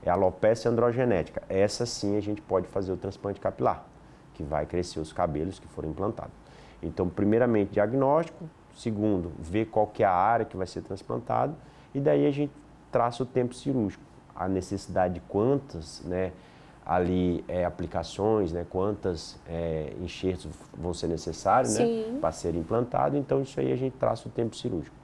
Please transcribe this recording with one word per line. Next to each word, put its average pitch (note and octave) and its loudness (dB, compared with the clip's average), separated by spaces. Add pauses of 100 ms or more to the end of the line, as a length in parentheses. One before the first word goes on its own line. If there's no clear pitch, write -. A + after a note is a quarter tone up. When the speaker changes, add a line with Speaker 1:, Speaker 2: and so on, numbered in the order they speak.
Speaker 1:
é - -2
a F2 4
alopecia G#2 4
androgenética. A#2 2
Essa G2+ 2
sim G#2 -2
a G#2 2
gente G#2 -4
pode F#2 0
fazer F#2+ -2
o F2+ -2
transplante G2 -6
capilar, G2 0 (480)
que - -10
vai D2+ -2
crescer F2 -4
os D#2 -6
cabelos E2+ -2
que - -20
foram D#2 -8
implantados. G2 -6 (500)
Então, F2+ 0
primeiramente, G#2 4
diagnóstico. C3+ 2 (260)
Segundo, G2+ 0
ver F2 0
qual G#2+ 2
que - -2
é G#2 6
a F#2+ 6
área G#2+ 4
que - -12
vai F#2 -4
ser F#2 -8
transplantado. A#2 -2 (400)
E C#3 -2
daí C#3+ 4
a D3 4
gente C#3+ -2 (400)
traça A#2+ 2
o B2+ -2
tempo B2 0
cirúrgico, A#2+ -2 (320)
a F2+ -4
necessidade F#2 0
de F2 -8
quantas, A2+ 0
né, F2+ -2 (520)
ali, F2+ 2
é, F2 0
aplicações, F2+ 0
né, E2+ -4
quantas, F#2+ -2
é, E2 -4
enxertos F2+ -4 (280)
vão E2+ -4
ser E2+ -6
necessários, F#2+ 2
né, A#3+ 4
Speaker 2:
Sim. A3+ -2
Speaker 1:
pra D#3+ 0
ser - -2
implantado. A#2+ 0
Então, C#3 0
isso C3+ -6
aí C3 0
a C3 0
gente B2+ -4
traça A#2 0
o A2+ -10
tempo A2+ -4
cirúrgico. F#2+ -6